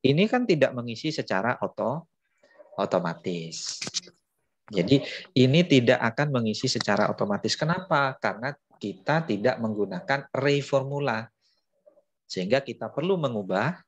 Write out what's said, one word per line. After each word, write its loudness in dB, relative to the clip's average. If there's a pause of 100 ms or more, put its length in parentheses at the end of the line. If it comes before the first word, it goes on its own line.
ini 4
kan 0
tidak 2
mengisi -6
secara -2
oto-, -4 (720)
otomatis. -4 (960)
Jadi, 2 (320)
ini 6
tidak 4
akan -2
mengisi 0
secara 2
otomatis. -2
Kenapa? 0
Karena -4 (320)
kita -2
tidak 0
menggunakan -2
array 2
formula. -2 (960)
Sehingga 0
kita -6
perlu 0
mengubah -2